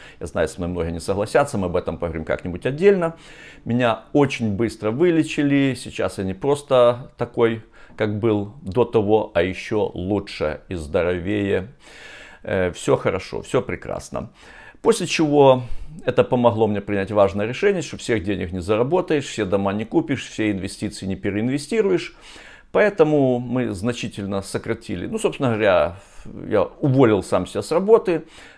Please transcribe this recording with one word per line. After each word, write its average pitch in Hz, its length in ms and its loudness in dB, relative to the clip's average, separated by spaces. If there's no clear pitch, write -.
я - 80 -10
знаю, 82 220 -2
со - 100 -14
мной 87 120 -4
многие 85 220 -2
не 85 80 -6
согласятся, 107 580 0
мы 92 80 0
об 87 100 -2
этом 82 220 -4
поговорим 82 260 -6
как-нибудь - 400 -6
отдельно, 165 520 2
меня 117 480 0
очень 127 440 2
быстро 104 340 -2
вылечили, 143 840 2
сейчас - 440 -6
я 98 60 -2
не 95 100 -4
просто 131 840 2
такой, 113 460 0
как 107 220 -2
был 104 440 0
до 110 220 0
того, 107 500 2
а 87 80 4
ещё 92 500 -2
лучше 90 760 -4
и 92 60 -8
здоровее. 92 920 -2
Э, 92 300 -2
всё 135 240 0
хорошо, 90 460 -4
всё - 180 -2
прекрасно. - 680 -8
После 220 260 2
чего 143 580 4
это 123 180 2
помогло 117 420 2
мне 101 140 0
принять 98 300 -4
важное 101 360 2
решение, 180 360 0
что - 160 -12
всех 110 260 -2
денег 92 280 -4
не 92 80 -4
заработаешь, 135 680 0
все - 180 -4
дома 98 300 0
не 107 100 -4
купишь, 156 420 -2
все 107 240 -2
инвестиции 98 540 -6
не 95 120 -4
переинвестируешь. 139 1000 -2
Поэтому 151 680 4
мы 120 340 -2
значительно 101 680 -4
сократили. 98 680 -6
Ну, 220 120 -6
собственно 156 320 0
говоря, 92 460 2
я 98 140 2
уволил 127 600 4
сам 92 240 -2
себя - 140 -6
с - 120 -6
работы. 185 500 4